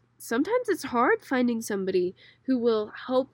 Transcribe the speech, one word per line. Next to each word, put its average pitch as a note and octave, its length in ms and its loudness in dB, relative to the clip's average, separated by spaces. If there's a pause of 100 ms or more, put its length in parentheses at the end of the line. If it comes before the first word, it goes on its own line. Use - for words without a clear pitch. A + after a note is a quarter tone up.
(180)
sometimes G4 500 0
it's F4 160 -2
hard C4+ 400 2
finding A#3+ 360 0
somebody F#3+ 540 -2 (300)
who C4 120 0
will A3+ 360 0 (140)
help B3+ 280 0